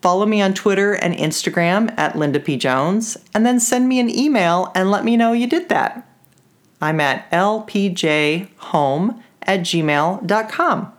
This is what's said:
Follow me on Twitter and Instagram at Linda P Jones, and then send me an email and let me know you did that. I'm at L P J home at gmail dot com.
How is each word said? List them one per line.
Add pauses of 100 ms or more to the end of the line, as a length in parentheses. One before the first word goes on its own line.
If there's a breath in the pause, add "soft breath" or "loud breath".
Follow
me
on
Twitter
and
Instagram
at
Linda
P
Jones, (160)
and
then
send
me
an
email
and
let
me
know
you
did
that. (720)
I'm
at
L
P
J
home (180 loud breath)
at
gmail
dot
com.